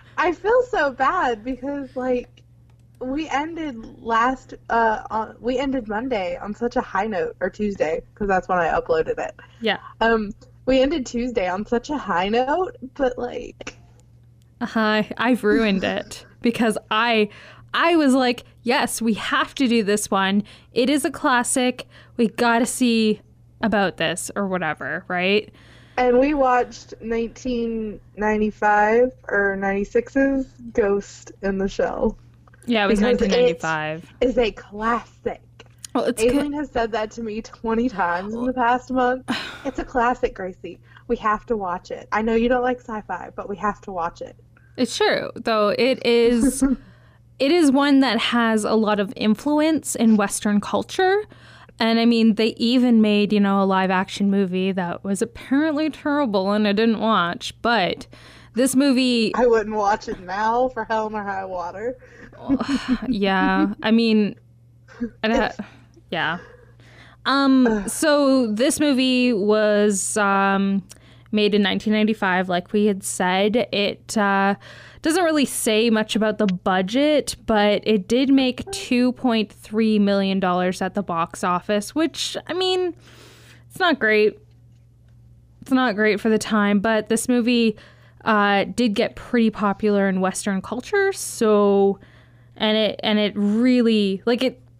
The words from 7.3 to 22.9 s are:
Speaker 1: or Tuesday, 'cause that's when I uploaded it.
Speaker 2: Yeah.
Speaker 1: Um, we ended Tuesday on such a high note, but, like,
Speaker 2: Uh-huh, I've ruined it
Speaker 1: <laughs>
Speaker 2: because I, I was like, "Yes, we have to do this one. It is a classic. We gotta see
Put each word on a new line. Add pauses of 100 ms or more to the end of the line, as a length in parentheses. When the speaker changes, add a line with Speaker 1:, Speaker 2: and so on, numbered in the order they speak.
Speaker 1:
or
Tuesday, (140)
'cause
that's
when
I
uploaded
it. (260)
Speaker 2:
Yeah. (240)
Speaker 1:
Um, (320)
we
ended
Tuesday
on
such
a
high
note, (160)
but,
like, (840)
Speaker 2:
Uh-huh, (160)
I've
ruined
it
Speaker 1:
<laughs>
Speaker 2:
because (120)
I, (460)
I
was
like, (180)
"Yes,
we
have
to
do
this
one. (280)
It
is
a
classic. (300)
We
gotta
see (400)